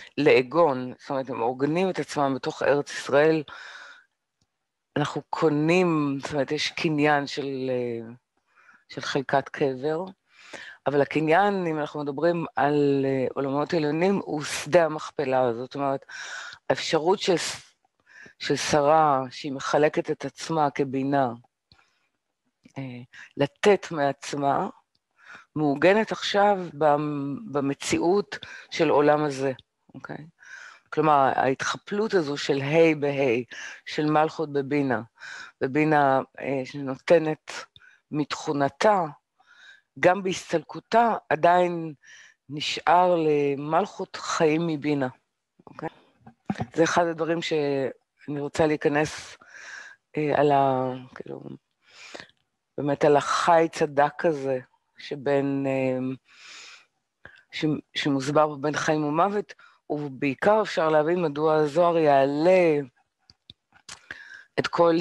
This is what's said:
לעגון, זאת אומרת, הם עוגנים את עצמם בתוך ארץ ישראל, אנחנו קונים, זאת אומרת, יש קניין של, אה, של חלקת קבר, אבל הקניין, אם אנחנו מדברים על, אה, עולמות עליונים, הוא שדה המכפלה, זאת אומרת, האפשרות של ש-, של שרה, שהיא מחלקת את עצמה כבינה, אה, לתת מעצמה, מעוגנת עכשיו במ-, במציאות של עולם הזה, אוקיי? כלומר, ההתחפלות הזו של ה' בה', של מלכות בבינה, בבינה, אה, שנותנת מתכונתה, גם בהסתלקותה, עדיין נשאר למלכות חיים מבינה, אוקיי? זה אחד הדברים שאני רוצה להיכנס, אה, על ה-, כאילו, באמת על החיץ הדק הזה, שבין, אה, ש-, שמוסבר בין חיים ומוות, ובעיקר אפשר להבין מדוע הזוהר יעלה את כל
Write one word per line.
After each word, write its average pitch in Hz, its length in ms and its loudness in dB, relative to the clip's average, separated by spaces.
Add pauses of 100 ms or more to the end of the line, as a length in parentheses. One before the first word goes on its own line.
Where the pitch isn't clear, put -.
(180)
לעגון, 131 840 2
זאת - 100 -14
אומרת, 135 200 -4
הם 113 100 -8
עוגנים 143 500 0
את 170 100 -6
עצמם 139 360 -2
בתוך - 280 -6
ארץ 143 280 2
ישראל, 151 520 2 (1500)
אנחנו 147 320 -4
קונים, 156 920 0
זאת 143 120 -10
אומרת, 139 180 -2
יש 147 200 -4
קניין 147 560 0
של, 135 420 -6
אה, 120 420 -6 (800)
של - 120 -12
חלקת - 480 -2
קבר, 151 560 -4 (840)
אבל 143 140 2
הקניין, 175 680 2
אם 156 120 -4
אנחנו 151 200 -6
מדברים 151 460 -2 (100)
על, 143 500 2
אה, 135 280 0
עולמות 139 400 -4
עליונים, 165 520 0
הוא 151 180 -6
שדה 160 420 2
המכפלה, 131 680 -2
זאת 123 220 -10
אומרת, 139 300 -4 (640)
האפשרות 160 500 0
של 185 180 0
ש-, - 380 -10 (640)
של - 160 -2
שרה, 147 760 4
שהיא - 200 -10
מחלקת 151 600 0
את - 140 -6
עצמה 147 460 -2
כבינה, 135 600 0 (1500)
אה, 123 240 -12 (360)
לתת 180 540 2
מעצמה, 143 800 -2 (840)
מעוגנת 156 560 2
עכשיו 202 460 2 (160)
במ-, 147 640 0 (140)
במציאות 160 840 -2 (340)
של 160 180 0
עולם 147 340 4
הזה, 135 300 -4 (400)
אוקיי? - 320 -16 (640)
כלומר, 147 460 4
ההתחפלות 202 800 -2
הזו 143 240 0
של 139 240 -2
ה' 160 380 4
בה', 139 420 0 (440)
של 151 200 -4
מלכות 151 480 0
בבינה, 139 480 -2 (600)
בבינה, 143 600 2 (180)
אה, 131 260 -4
שנותנת 147 840 0 (600)
מתכונתה, 151 920 0 (920)
גם 180 240 4
בהסתלקותה, 190 920 0 (140)
עדיין 170 640 2 (560)
נשאר 175 680 2
למלכות 151 1000 0
חיים 160 520 0
מבינה, 143 400 -2 (600)
אוקיי? - 220 -12 (840)
זה 160 100 2
אחד 175 220 2
הדברים 165 360 -4
שאני 143 960 -4
רוצה 143 260 0
להיכנס, 151 720 -2 (800)
אה, 151 180 -2
על 147 160 4
ה-, 131 420 2 (220)
כאילו, - 280 -14 (1300)
באמת 143 280 0
על 147 120 6
החיץ 165 640 2
הדק 147 440 0
הזה, 135 340 -2 (380)
שבין, 139 720 -2
אה, 131 480 -2 (1400)
ש-, - 140 -4 (280)
שמוסבר 147 600 0
בין 139 180 -4
חיים 156 320 0
ומוות, 190 480 -2 (360)
ובעיקר 147 720 0
אפשר 170 280 0
להבין 156 320 2
מדוע 156 340 0
הזוהר 160 420 2
יעלה 151 840 4 (1800)
את 135 80 -4
כל 170 340 4